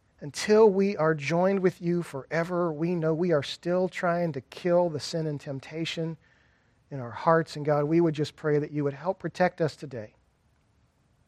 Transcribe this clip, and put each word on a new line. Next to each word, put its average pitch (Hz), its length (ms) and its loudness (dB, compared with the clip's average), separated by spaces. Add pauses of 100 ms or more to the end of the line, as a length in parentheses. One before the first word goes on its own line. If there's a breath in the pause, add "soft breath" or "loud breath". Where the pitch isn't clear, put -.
(240)
until 214 460 4
we 196 280 2
are 160 180 2
joined 175 460 0
with 180 200 0
you 170 220 -2
forever, 170 680 -2
we 165 220 -2
know 160 180 0
we 170 200 0
are 147 100 4
still 180 480 -2
trying 175 440 -2
to 131 80 -8
kill 175 460 2
the 151 120 -4
sin 160 260 -4
and 147 160 -4
temptation 160 760 -6 (760 soft breath)
in 139 80 -8
our 120 100 -8
hearts. 160 460 2
And 147 100 -8
God, 147 200 2
we 165 160 4
would 165 120 4
just 143 220 -4
pray 151 240 0
that 151 120 -4
you 147 120 -4
would 139 100 -2
help 160 240 -4
protect 180 440 -2
us 156 140 0
today 127 380 -14 (1120)